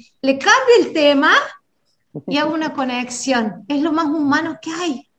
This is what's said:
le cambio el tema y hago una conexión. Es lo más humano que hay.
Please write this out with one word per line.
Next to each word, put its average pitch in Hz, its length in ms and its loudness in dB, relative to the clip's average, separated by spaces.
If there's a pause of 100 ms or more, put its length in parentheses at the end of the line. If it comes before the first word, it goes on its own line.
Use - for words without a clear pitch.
(220)
le 269 160 2
cambio 480 420 4
el 254 140 0
tema 294 400 4 (920)
y 269 120 -2
hago 302 160 0
una 311 180 -4
conexión. 247 960 -4
Es 285 140 -2
lo 320 100 0
más 320 140 0
humano 302 560 -2
que 320 100 -10
hay. 330 480 -6